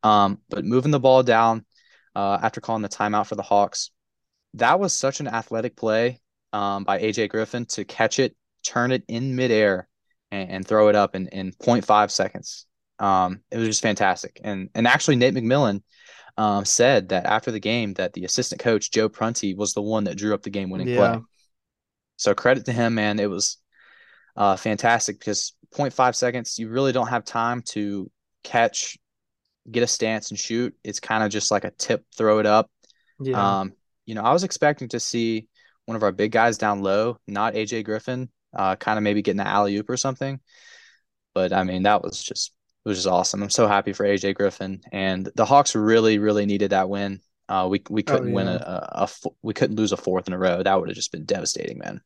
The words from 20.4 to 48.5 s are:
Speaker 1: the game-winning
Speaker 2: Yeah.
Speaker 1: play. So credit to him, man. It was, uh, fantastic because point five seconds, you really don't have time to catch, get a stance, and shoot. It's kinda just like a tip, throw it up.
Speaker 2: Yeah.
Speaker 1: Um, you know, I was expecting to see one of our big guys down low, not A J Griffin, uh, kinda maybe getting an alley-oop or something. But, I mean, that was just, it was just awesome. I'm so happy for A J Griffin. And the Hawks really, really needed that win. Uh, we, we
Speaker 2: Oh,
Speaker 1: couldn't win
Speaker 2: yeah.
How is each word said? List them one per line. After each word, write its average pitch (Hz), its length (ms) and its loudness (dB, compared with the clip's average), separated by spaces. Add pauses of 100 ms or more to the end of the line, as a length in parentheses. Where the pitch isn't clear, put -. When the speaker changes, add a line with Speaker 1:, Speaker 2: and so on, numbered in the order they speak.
Speaker 1:
the - 80 -8
game-winning 95 380 -6
Speaker 2:
Yeah. 123 80 0
Speaker 1:
play. 113 240 2 (960)
So 104 180 0
credit 123 320 2
to 131 60 -4
him, 117 220 0
man. 107 240 0
It 101 120 0
was, 95 280 -4 (760)
uh, 98 200 4
fantastic 113 600 0
because - 360 -6 (180)
point 143 200 -2
five - 240 2
seconds, 120 420 -4
you 113 100 -8
really 131 240 0
don't 120 160 -2
have 120 160 -4
time 117 420 -4
to 101 440 -6 (340)
catch, - 520 0 (720)
get 120 120 0
a 120 40 2
stance, 110 440 -4
and 104 80 -10
shoot. 117 440 -4
It's - 180 -10
kinda 110 280 0
just 101 220 -2
like 104 140 0
a - 80 -6
tip, - 320 -4 (120)
throw 107 220 4
it 107 80 2
up. 107 240 4 (500)
Speaker 2:
Yeah. 101 400 0
Speaker 1:
Um, 95 120 -6 (340)
you 113 80 -10
know, 107 80 -6
I 120 100 4
was 180 120 2
expecting 147 440 -2
to 117 120 -6
see 113 480 -2 (360)
one 113 120 -8
of 107 60 -2
our 101 100 2
big 104 200 0
guys 117 240 4
down 104 260 -2
low, 107 440 0
not 101 300 -4
A 110 100 -4
J 113 160 -6
Griffin, 123 460 -6 (280)
uh, 95 200 0
kinda 107 240 -2
maybe 104 220 0
getting 101 180 -2
an 101 60 -4
alley-oop 101 440 0
or 123 60 -2
something. 135 440 -6 (920)
But, 92 180 0
I 95 120 0
mean, 92 200 -4
that 104 180 4
was - 200 -10
just, - 300 -8 (320)
it 110 40 -6
was 98 100 -2
just 92 100 -2
awesome. 92 340 0
I'm 101 80 -6
so 113 160 4
happy 101 260 2
for 104 120 -2
A 101 120 2
J 98 160 -2
Griffin. 95 480 -4 (120)
And 95 420 -2
the 113 100 2
Hawks 139 300 4
really, 110 440 4
really 104 280 2
needed 101 240 0
that 95 180 0
win. 101 320 -6 (280)
Uh, 92 220 0
we, 98 180 0
we 107 200 -2
Speaker 2:
Oh, - 40 0
Speaker 1:
couldn't 123 200 0
win 98 140 0
Speaker 2:
yeah. 90 80 -2